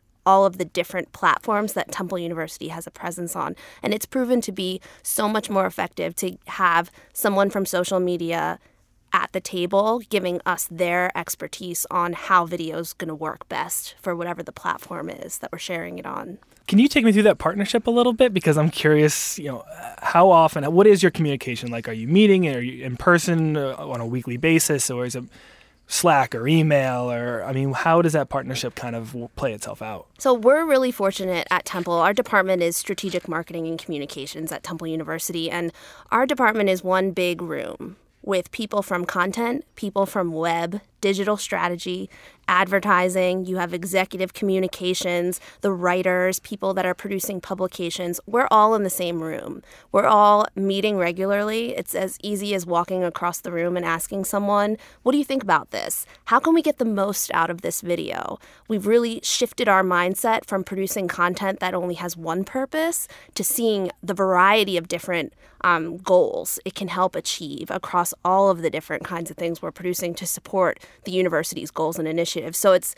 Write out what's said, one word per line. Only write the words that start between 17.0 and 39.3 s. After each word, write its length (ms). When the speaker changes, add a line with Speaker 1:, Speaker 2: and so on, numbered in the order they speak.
Speaker 2:
me 80
through 120
that 140
partnership 500
a 40
little 220
bit? 200
Because 240
I'm 120
curious, 680
you 120
know, 160
how 340
often, 400
what 160
is 160
your 80
communication 600
like? 180
Are 20
you 160
meeting? 400
Are 140
you 240
in 100
person, 640
uh, 200
on 220
a 60
weekly 320
basis? 520
Or 160
is 120
it 80
Slack 460
or 140
email? 640
Or, 320
I 80
mean, 220
how 280
does 120
that 160
partnership 460
kind 200
of 160
w-, 240
play 160
itself 300
out? 260
Speaker 1:
So 140
we're 320
really 260
fortunate 600
at 140
Temple. 300
Our 180
department 500
is 140
strategic 500
marketing 400
and 100
communications 760
at 100
Temple 240
University. 640
And 220
our 120
department 440
is 120
one 300
big 300
room 560
with 280
people 320
from 200
content, 600